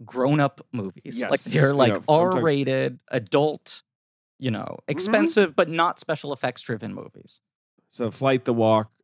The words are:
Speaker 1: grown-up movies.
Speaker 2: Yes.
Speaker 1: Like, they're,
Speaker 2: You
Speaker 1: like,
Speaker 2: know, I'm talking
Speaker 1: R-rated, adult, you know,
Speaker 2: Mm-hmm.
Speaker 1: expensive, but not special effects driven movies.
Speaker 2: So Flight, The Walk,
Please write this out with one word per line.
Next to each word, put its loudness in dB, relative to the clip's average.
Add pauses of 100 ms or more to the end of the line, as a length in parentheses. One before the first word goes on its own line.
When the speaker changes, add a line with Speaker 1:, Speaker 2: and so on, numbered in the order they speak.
Speaker 1:
grown-up 0
movies. -8
Speaker 2:
Yes. -4
Speaker 1:
Like, 0
they're, 2
Speaker 2:
You 0
Speaker 1:
like, 4
Speaker 2:
know, 2
I'm -10
talking 2
Speaker 1:
R-rated, 0 (100)
adult, -2 (580)
you -4
know, -4
Speaker 2:
Mm-hmm. -10
Speaker 1:
expensive, 2
but 2
not 0
special -6
effects -6
driven -8
movies. -18 (480)
Speaker 2:
So -6
Flight, 0
The 0
Walk, 2 (120)